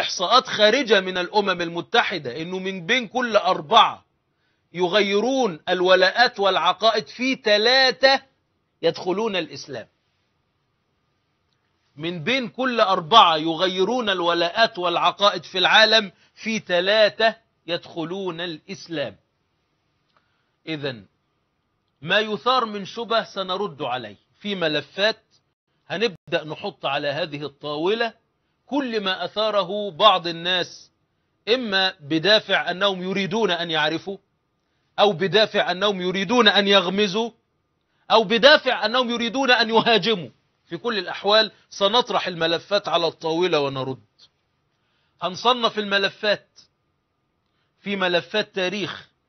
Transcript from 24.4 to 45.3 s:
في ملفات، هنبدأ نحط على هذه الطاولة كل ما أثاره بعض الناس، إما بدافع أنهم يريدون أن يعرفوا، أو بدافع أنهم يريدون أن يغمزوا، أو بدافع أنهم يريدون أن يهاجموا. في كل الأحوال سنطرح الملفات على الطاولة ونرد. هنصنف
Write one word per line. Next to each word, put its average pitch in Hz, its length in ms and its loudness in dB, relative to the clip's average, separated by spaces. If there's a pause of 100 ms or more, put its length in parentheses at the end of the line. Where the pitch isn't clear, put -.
في 208 140 -6
ملفات، 175 680 -2 (640)
هنبدأ 170 560 -4
نحط 156 420 -10
على 143 220 -2
هذه 147 360 -6
الطاولة 165 680 -4 (540)
كل 247 340 -2
ما 185 240 -4
أثاره 208 680 -2
بعض 180 360 4
الناس، 170 640 -6 (580)
إما 196 520 0
بدافع 160 720 0
أنهم 185 320 -2
يريدون 190 480 -2
أن 170 200 -4
يعرفوا، 160 480 -2 (800)
أو 208 140 4
بدافع 185 580 0
أنهم 190 300 -2
يريدون 196 480 2
أن 202 200 2
يغمزوا، 196 640 0 (800)
أو 226 140 4
بدافع 233 640 4
أنهم 233 240 0
يريدون 240 400 -2
أن 226 200 2
يهاجموا. 214 580 2 (380)
في 170 100 -12
كل 220 220 -4
الأحوال 202 540 0 (180)
سنطرح 202 560 0
الملفات 170 640 -2
على 165 180 0
الطاولة 160 540 0
ونرد. 131 440 -6 (1200)
هنصنف 226 560 -2